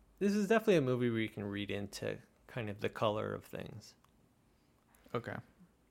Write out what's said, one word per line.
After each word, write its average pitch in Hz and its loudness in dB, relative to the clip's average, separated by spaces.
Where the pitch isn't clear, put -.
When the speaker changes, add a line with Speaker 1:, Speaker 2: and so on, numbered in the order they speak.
Speaker 1:
This 196 2
is 208 2
definitely 220 6
a 151 6
movie 123 2
where 113 2
you 110 0
can 104 -8
read 101 -4
into 104 -4
kind 113 -6
of 101 -8
the 113 0
color 107 0
of 101 -8
things. - -12
Speaker 2:
Okay. 117 -6